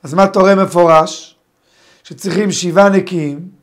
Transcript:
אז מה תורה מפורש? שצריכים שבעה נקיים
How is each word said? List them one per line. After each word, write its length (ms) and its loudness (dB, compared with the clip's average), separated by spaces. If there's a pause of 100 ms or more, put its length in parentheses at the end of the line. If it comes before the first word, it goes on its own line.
אז 120 -12
מה 120 4
תורה 280 2
מפורש? 800 0 (640)
שצריכים 500 -6
שבעה 360 0
נקיים 760 -4